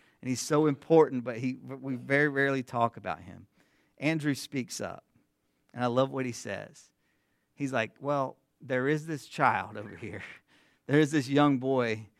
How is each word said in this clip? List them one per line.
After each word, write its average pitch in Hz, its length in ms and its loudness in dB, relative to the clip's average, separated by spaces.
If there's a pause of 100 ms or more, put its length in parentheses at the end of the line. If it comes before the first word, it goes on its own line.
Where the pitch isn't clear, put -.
(220)
And 123 60 -12
he's 127 140 -2
so 156 240 2
important, 143 580 6
but 120 140 -6
he, 127 160 -2
we 131 420 -10
very 139 320 2
rarely 135 360 0
talk 117 340 -2
about 87 240 -8
him. 92 260 -20 (520)
Andrew 151 340 0
speaks - 480 -8
up, 92 220 -10 (680)
and 123 100 -6
I 123 40 2
love 127 240 2
what 135 140 -6
he 123 60 -6
says. 104 580 -12 (640)
He's 139 180 -6
like, 110 280 -2
"Well, 139 380 -2 (240)
there 127 260 -2
is 151 180 0
this 160 220 -10
child 107 500 0
over 104 180 -14
here. 98 320 -12
<laughs> - 60 -18 (540)
There 139 120 4
is 147 120 4
this 139 180 0
young 143 300 4
boy, 120 480 -2 (120)